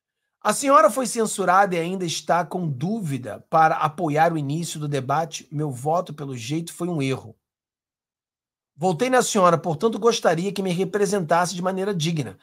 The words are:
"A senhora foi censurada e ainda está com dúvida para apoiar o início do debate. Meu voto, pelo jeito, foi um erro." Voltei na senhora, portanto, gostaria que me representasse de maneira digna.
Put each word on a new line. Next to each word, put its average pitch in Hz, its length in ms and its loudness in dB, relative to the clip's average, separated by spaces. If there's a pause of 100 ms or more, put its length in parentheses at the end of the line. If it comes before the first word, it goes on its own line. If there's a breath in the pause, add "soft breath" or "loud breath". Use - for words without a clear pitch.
(420)
"A - 100 0
senhora 277 380 6
foi 254 160 -2
censurada 196 680 2
e 170 40 0
ainda 185 240 -4
está 170 400 0
com 180 240 -4
dúvida 139 840 -6
para 160 260 4
apoiar 156 580 0
o 160 40 -2
início 151 420 -4
do 147 80 -6
debate. 147 640 -4
Meu 151 200 -4
voto, 156 420 -2
pelo 139 220 -10
jeito, 143 380 -6
foi 175 140 -6
um 170 140 -2
erro." 131 340 -4 (1500)
Voltei 185 300 0
na 254 100 6
senhora, 175 380 4
portanto, 208 400 -2
gostaria 196 520 0
que 196 120 -4
me 190 80 -2
representasse 180 800 0
de 180 80 -8
maneira 190 320 -2
digna. 151 500 -2